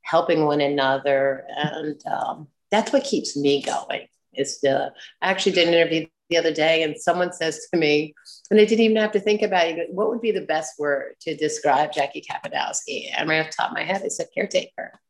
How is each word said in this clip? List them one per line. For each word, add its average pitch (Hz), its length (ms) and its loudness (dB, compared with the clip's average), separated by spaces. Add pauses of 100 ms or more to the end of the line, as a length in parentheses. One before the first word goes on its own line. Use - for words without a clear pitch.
helping 165 420 2
one 147 160 2
another. 139 920 0
And, 151 520 -6
um, - 420 -6 (240)
that's 220 220 0
what 269 100 4
keeps - 320 -4
me 143 260 2
going. - 460 -6 (260)
Is - 280 -6
the, 139 320 0 (280)
I 185 100 0
actually 190 200 2
did 175 160 4
an 170 60 4
interview 165 320 4 (240)
the 170 80 2
other 165 160 2
day 160 300 2
and 151 140 -2
someone 175 360 0
says 160 380 -4
to 180 60 0
me, 151 360 2 (360)
and 214 100 6
I 214 60 8
didn't 220 200 4
even 220 120 4
have 214 160 0
to 202 60 2
think 208 220 0
about 185 260 2
it, 170 240 -4
"What 208 180 -2
would 226 120 -4
be 226 100 0
the 185 100 -2
best 156 360 -4
word 143 440 -4
to 160 140 -6
describe 151 560 0
Jackie 143 380 -4
Kapadowski?" - 840 -6
And 151 120 -2
right 156 120 2
off 156 80 -2
the - 100 -12
top - 140 -2
of - 40 -8
my - 80 -4
head, 190 200 -4
I - 60 -4
said, - 260 -8
"Caretaker." - 640 -6 (100)